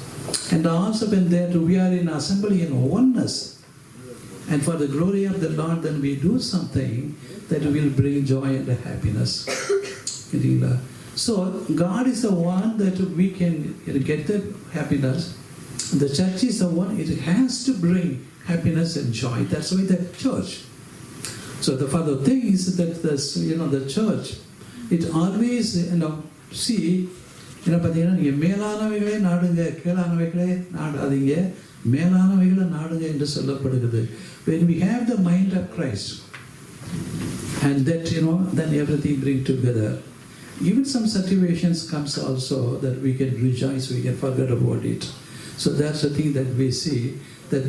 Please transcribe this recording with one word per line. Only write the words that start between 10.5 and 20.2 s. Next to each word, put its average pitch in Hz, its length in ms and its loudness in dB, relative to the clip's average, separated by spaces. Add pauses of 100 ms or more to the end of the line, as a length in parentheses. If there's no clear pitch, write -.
So 190 360 0 (240)
God 190 320 2
is - 140 0
the 208 120 2
one 185 440 0
that 190 200 2
we 180 340 0
can 160 540 -2
get 147 420 -2
the 208 280 -2 (160)
happiness. 143 680 -2 (540)
The 139 160 4
church 185 360 2
is 233 160 0
the 180 100 2
one, 180 300 0
it 156 100 -4 (100)
has 190 460 2
to 269 80 2
bring 170 520 0 (200)
happiness 165 500 0
and 127 180 -2
joy. 120 300 -2
That's - 300 -2
why 190 100 4
the 180 220 2 (120)
church. - 460 -4 (960)